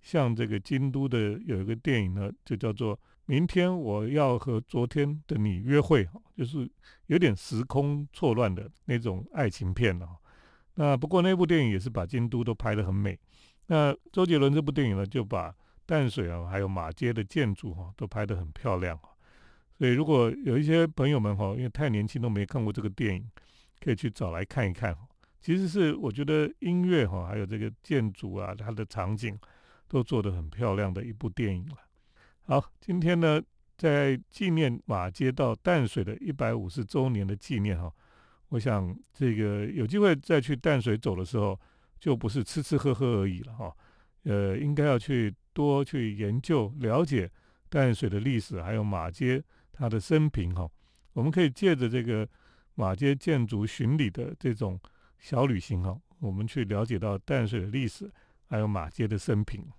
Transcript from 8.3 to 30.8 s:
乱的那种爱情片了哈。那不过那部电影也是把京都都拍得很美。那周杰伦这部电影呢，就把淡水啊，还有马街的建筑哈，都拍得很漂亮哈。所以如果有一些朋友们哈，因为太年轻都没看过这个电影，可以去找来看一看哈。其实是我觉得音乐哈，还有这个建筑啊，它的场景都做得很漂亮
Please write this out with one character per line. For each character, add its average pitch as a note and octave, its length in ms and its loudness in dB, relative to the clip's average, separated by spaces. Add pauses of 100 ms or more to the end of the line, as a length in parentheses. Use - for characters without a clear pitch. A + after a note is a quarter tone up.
乱 A2 180 2
的 G#2 160 -8 (180)
那 B2 120 0
种 A2 340 -4
爱 C#3 160 0
情 F#2 240 -4
片 G2 240 2
了 F2 80 -8
哈。 E2+ 140 -16 (560)
那 C#3+ 220 2
不 C3 100 -2
过 F3 160 4
那 F#3 120 4
部 F3+ 120 4
电 D#3+ 180 4
影 A2+ 60 2
也 G2 80 0
是 G2+ 100 -4
把 G#2+ 160 -4
京 A#2+ 240 -2
都 A#2 140 -2
都 A2+ 100 0
拍 G#2+ 220 -2
得 G#2 100 0
很 F#2+ 80 0
美。 G2 240 0 (520)
那 D3+ 260 4 (160)
周 F#3 160 2
杰 E3 100 4
伦 C#3 160 6
这 D#3 80 4
部 D3 120 -2
电 C3+ 180 2
影 F#2+ 60 0
呢， G2 100 0
就 A#2 180 -4
把 F#2 300 -6 (320)
淡 C#3+ 240 2
水 G2+ 180 -2
啊， E2+ 180 -6
还 F#2+ 120 -2
有 G2 80 0
马 F2+ 240 -4
街 A#2+ 220 -2
的 A2 100 -2
建 G#2+ 320 0
筑 F#2 180 -10
哈， F2 240 -10
都 - 80 -6
拍 G#2 220 -4
得 G2+ 80 -2
很 F2+ 160 -6
漂 F#2+ 280 -4
亮 F2 200 -4
哈。 - 100 -20 (680)
所 C3 80 2
以 B2 60 4
如 C#3 120 2
果 C3+ 240 4 (160)
有 C3 140 2
一 D3+ 60 2
些 E3 200 6
朋 D3+ 240 0
友 C#3+ 120 2
们 G#2 160 2
哈， G2 200 -2
因 B2 60 -4
为 B2 60 -2
太 D3 200 -2
年 G#2+ 180 2
轻 B2 140 -4
都 A#2+ 80 0
没 G2+ 160 0
看 A#2+ 180 -4
过 G#2 100 -2
这 G#2+ 100 -4
个 G#2 80 -2
电 G2 240 -2
影， G#2 160 -8 (500)
可 C#3 120 0
以 - 20 4
去 A2+ 160 -2
找 F#2 220 -6
来 E2+ 120 -4
看 A2+ 240 -2
一 F#2 40 -2
看 E2+ 240 -4
哈。 - 100 -18 (340)
其 E3 160 0
实 F#3+ 120 0
是 E3 260 2
我 - 160 -4
觉 B2+ 140 -4
得 D3+ 340 2
音 F3+ 260 0
乐 E3+ 220 4
哈， F2+ 220 -4
还 G#2 100 -6
有 G2+ 80 -4
这 G#2 100 -6
个 G#2+ 160 -4 (120)
建 A2+ 280 0
筑 F#2+ 220 -10
啊， F#2+ 180 -6
它 G#2 200 -8
的 G#2+ 120 -6
场 G2+ 320 -4
景 G#2+ 220 -6 (500)
都 C3+ 140 0
做 A#2 200 0
得 G2+ 100 0
很 E2 160 -6
漂 G#2 260 -2
亮 G2 180 0